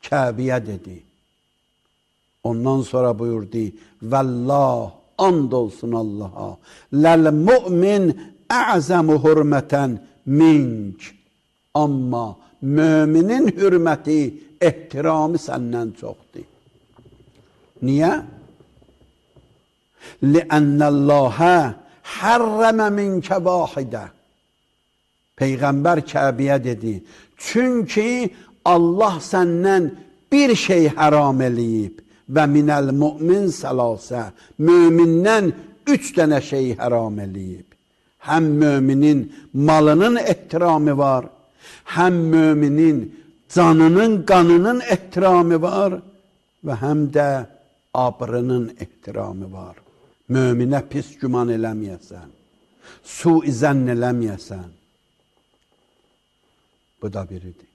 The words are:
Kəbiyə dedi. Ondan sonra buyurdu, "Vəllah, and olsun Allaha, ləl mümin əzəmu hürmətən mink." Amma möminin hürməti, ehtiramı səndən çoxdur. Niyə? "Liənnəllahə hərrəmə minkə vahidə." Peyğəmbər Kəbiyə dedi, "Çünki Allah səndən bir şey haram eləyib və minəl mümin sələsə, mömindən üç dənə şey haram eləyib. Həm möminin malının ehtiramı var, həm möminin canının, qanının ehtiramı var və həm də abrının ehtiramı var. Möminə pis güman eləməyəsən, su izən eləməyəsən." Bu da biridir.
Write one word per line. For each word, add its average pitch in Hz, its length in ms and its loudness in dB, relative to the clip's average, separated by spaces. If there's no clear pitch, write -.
Kəbiyə 127 600 -2
dedi. 92 320 -14
Ondan 123 380 -4
sonra 127 380 -2
buyurdu, 113 460 -6
"Vəllah, 127 800 -2
and 165 360 0
olsun 120 380 -6
Allaha, 101 580 -8
ləl 165 200 6
mümin 196 560 2
əzəmu 175 760 0
hürmətən 143 680 2
mink." 135 760 2
Amma 131 500 -2
möminin 156 840 2
hürməti, 165 600 0
ehtiramı 160 760 -2
səndən 120 420 -6
çoxdur. - 480 -18
Niyə? 143 300 0
"Liənnəllahə 147 1300 2
hərrəmə 220 720 0
minkə 196 400 -2
vahidə." 139 580 -4
Peyğəmbər 139 640 0
Kəbiyə 139 520 -2
dedi, 113 300 -6
"Çünki 233 720 -2
Allah 175 540 2
səndən 180 720 0
bir 277 240 4
şey 170 320 2
haram 147 540 2
eləyib 113 580 -4
və 151 160 2
minəl 147 440 2
mümin 156 600 0
sələsə, 123 720 -6
mömindən 170 920 4
üç - 280 0
dənə 151 260 2
şey 131 380 -4
haram 113 400 -4
eləyib. 95 480 -12
Həm 160 220 0
möminin 139 580 2
malının 156 640 4
ehtiramı 160 840 0
var, 135 280 0
həm 180 200 2
möminin 156 640 2
canının, 170 760 4
qanının 180 580 4
ehtiramı 180 800 0
var 190 380 -2
və 147 80 -6
həm 147 160 -2
də 147 160 0
abrının 120 760 -4
ehtiramı 98 720 -12
var. 90 240 -18
Möminə 127 600 0
pis - 300 -10
güman 123 380 -2
eləməyəsən, 98 720 -10
su - 300 -2
izən 139 400 0
eləməyəsən." 107 760 -6
Bu 104 120 -10
da 95 160 -10
biridir. 90 460 -20